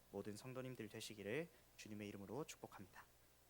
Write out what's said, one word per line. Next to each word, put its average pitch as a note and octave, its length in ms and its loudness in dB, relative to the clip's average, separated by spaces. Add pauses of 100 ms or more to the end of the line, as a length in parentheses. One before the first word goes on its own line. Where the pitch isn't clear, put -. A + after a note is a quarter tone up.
모든 G2+ 260 2
성도님들 B2+ 540 2
되시기를 A2 580 4 (280)
주님의 G#2 320 0
이름으로 G2+ 380 2
축복합니다. - 600 -6 (440)